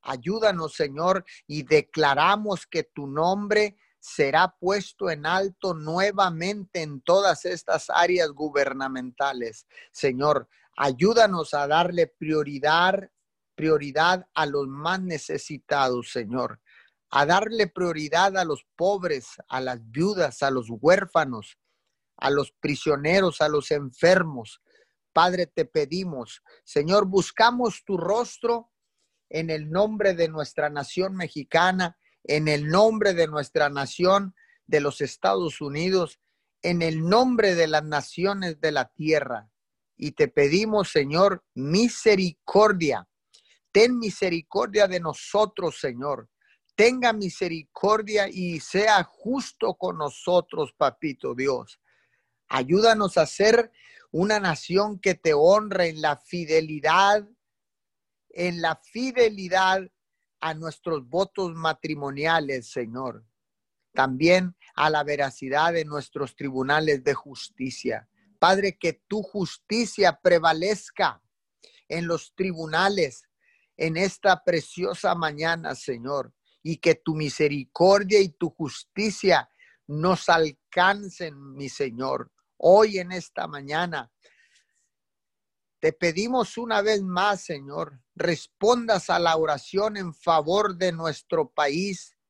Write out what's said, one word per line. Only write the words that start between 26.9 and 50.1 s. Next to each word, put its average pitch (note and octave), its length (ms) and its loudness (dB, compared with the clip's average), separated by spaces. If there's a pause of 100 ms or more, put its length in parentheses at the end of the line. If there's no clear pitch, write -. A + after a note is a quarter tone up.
buscamos A3 800 2
tu G3 100 -2
rostro A3+ 760 -2 (580)
en D#3+ 200 -6
el D#3 200 -6
nombre G3+ 440 0
de E3+ 140 0
nuestra D3+ 400 -4
nación F3+ 460 -6
mexicana, F3 840 0 (280)
en D3+ 240 0
el D3 200 0
nombre G3+ 460 4
de E3 140 2
nuestra D3 420 -2
nación F3+ 640 0 (320)
de D3+ 140 2
los C#3+ 200 -4
Estados F3+ 600 -2
Unidos, D#3+ 600 -2 (400)
en E3+ 220 0
el D#3+ 260 -2
nombre A3 460 4
de E3 140 2
las D#3 160 0
naciones E3 760 -4
de D#3 120 0
la C3 200 -2
tierra. C#3 560 -2 (480)
Y - 140 -8
te D3 160 2
pedimos, F#3 640 2
Señor, E3 540 2 (100)
misericordia. F#3 1500 2 (640)
Ten A#3+ 280 4
misericordia G3 920 0
de F#3 100 -2
nosotros, F3+ 800 -4
Señor, B2+ 500 -8 (480)
tenga A#3+ 360 4
misericordia G3+ 1160 -2
y F3 320 -6
sea G3+ 420 2
justo - 720 -6
con F3+ 240 -6
nosotros, D#3+ 800 -2